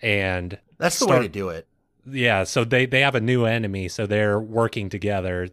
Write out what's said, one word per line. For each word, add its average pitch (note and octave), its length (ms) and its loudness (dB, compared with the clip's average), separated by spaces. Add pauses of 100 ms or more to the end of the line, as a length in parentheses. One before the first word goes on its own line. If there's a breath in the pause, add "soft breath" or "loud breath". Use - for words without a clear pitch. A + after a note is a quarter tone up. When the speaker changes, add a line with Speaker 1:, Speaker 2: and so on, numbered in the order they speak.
Speaker 1:
and F#2+ 580 -2 (200)
Speaker 2:
That's E3+ 220 -2
the B3+ 60 0
Speaker 1:
start C3 140 4
Speaker 2:
way A2+ 60 0
to E2 60 -12
do G2 160 -6
it. E2 180 -10 (420)
Speaker 1:
Yeah, A#2+ 360 2
so B2 180 0
they, B2 240 2
they C3 140 2
have C3+ 160 2
a A#2+ 40 2
new A#2+ 260 2
enemy, G2+ 420 -2
so G#2 180 -4
they're G#2 320 2
working A2 500 -2
together. F#2 640 -2